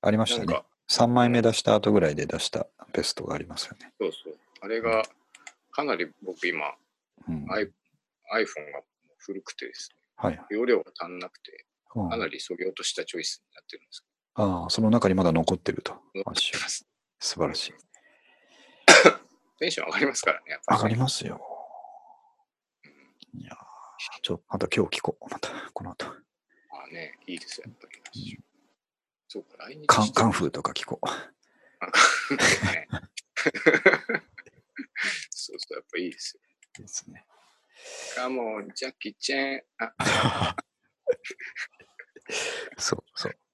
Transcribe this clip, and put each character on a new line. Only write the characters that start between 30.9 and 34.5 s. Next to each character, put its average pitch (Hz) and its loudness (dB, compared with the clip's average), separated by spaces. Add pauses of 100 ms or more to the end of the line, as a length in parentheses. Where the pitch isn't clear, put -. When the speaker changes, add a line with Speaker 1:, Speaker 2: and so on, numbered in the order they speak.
Speaker 1:
う。 - -2
Speaker 2:
あ、 - -2 (680)
カ 87 -6
ン - -10
フ - 4
ー - 4
ね。 82 -6 (480)
<laughs> - 4 (1080)